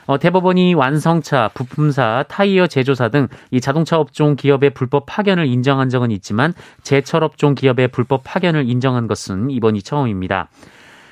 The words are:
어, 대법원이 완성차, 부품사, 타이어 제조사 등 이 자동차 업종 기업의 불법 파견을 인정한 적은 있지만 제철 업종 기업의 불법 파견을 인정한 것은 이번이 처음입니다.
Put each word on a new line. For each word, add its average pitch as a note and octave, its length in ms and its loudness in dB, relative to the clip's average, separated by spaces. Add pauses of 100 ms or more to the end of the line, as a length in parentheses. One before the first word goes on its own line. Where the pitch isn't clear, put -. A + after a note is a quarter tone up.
어, C#3 120 0
대법원이 F3+ 560 2
완성차, D3 800 0
부품사, C3+ 760 -2
타이어 F#3+ 380 2
제조사 B2+ 420 0
등 C3 180 0 (220)
이 B2+ 100 0
자동차 D3+ 380 0
업종 D3+ 380 0
기업의 C#3 400 2
불법 C3+ 320 -2
파견을 F#3+ 400 0
인정한 C3 420 0
적은 B2 220 0
있지만 A2 420 -2 (300)
제철 C#3+ 400 0
업종 D3 320 0
기업의 B2+ 320 2
불법 B2+ 360 -2
파견을 D#3+ 460 -2
인정한 B2 380 0
것은 G#2 420 -4
이번이 A2 320 0
처음입니다. F#2+ 680 -4 (640)